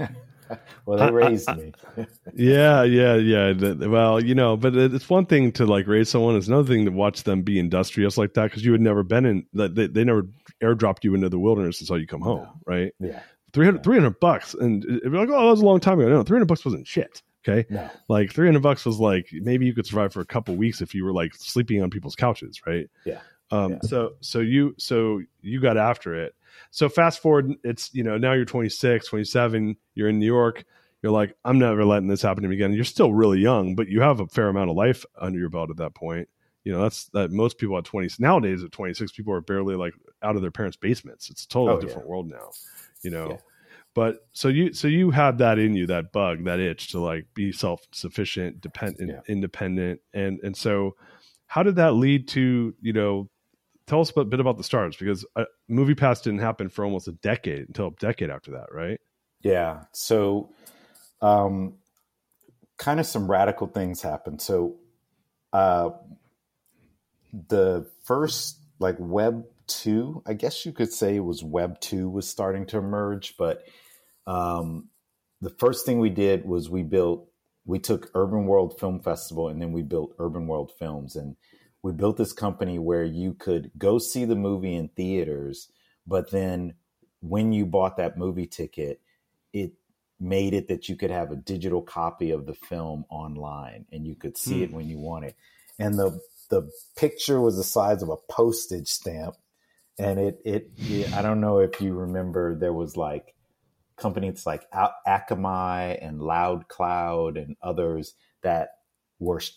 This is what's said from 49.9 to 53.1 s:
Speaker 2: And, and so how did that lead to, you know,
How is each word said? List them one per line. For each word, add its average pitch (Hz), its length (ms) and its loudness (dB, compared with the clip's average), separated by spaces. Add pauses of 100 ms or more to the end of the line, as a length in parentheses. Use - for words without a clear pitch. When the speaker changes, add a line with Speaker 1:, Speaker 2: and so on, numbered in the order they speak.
Speaker 2:
And, 98 300 -4
and 98 140 -8
so 98 400 -2 (500)
how - 160 -2
did 190 140 2
that 165 180 4
lead 131 340 2
to, 123 520 0
you 110 120 -4
know, 101 380 -2 (560)